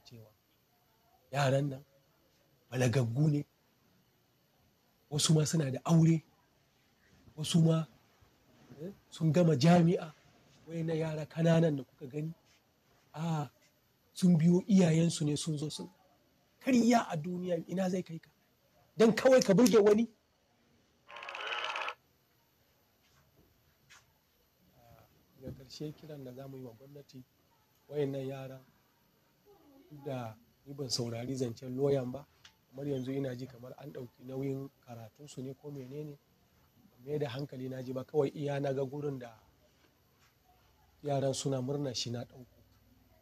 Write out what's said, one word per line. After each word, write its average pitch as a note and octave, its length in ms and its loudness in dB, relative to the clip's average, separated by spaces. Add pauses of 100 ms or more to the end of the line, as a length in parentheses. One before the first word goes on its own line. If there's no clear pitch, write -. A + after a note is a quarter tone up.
cewa A2 260 -20 (1000)
yaran C#3 360 2
nan C3+ 140 -10 (880)
balagaggu B2+ 600 0
ne, D3 140 -2 (1700)
wasu D3+ 240 2
ma D3+ 120 4
suna D3+ 240 0
da B2 140 -6
aure, E3 380 6 (1120)
wasu D#3+ 260 2
ma, D#3+ 240 4 (960)
eh, F#3+ 120 -12 (180)
sun D#3+ 220 0
gama E3 240 4
jami'a. E3+ 560 4 (560)
Wayannan E3 280 -6
yara D#3 300 -4
kananan E3 500 2
da C3 60 -6
kuka - 240 -18
gani, D3+ 260 -8 (840)
a, D3+ 360 -4 (640)
sun F3+ 260 4
biyo F3 300 4
iyayensu E3 560 4
ne D3 120 0
sun D3+ 220 -4
zo D3+ 100 -6
sun, F3 220 -12 (680)
karya A#3 500 4
a F3 60 -4
duniya F3+ 500 -4
ina F#3 240 -2
zai F#3 120 -2
kai E3 160 -14
ka? - 120 -20 (680)
Dan A3+ 160 8
kawai B3+ 300 6
ka F#3+ 120 4
burge A3+ 240 6
wani? G#3+ 280 6 (4000)
Daga C3 160 -12
ƙarshe D3 340 -14
kiran D3 320 -18
da B2+ 80 -14
za C3+ 160 -16
mu C3+ 80 -16
yi C3 80 -16
wa A#2 80 -16
gwamnati, C3+ 500 -20 (640)
wayannan C#3 380 -2
yara, C3+ 340 -12 (1300)
duk D3 140 -20
da B2 300 -8 (320)
ni C#3 80 -14
ban C#3 140 -8
saurari A#2+ 480 -6
zancen B2+ 400 -6
lawyer C#3 300 2
ba, C3 200 -12 (440)
kamar C#3 180 -12
yanzu C3 240 -4
ina C3+ 240 -4
ji B2+ 100 -10
kamar B2+ 320 -18
an C#3 140 -16
ɗauki B2+ 320 -16
nauyin C3+ 460 -6 (160)
karatunsu A#2+ 560 -16
ne C3 120 -12
ko D3 160 -18
menene, C#3+ 480 -14 (720)
ban B2 160 -20
mai D3 120 -2
da C#3+ 100 -2
hankali C3 400 -8
na C3 140 -8
ji B2+ 100 -8
ba, B2+ 120 -6
kawai C#3+ 300 2
iya C#3+ 260 -4
na C#3 120 -2
ga C3+ 120 -2
gurin C#3 340 -6
da A#2 200 -16 (1600)
yaran C3+ 320 -2
suna C3+ 280 -4
murna C#3 320 -4
shi - 160 -6
na A#2+ 140 -8
ɗauko. - 220 -20 (760)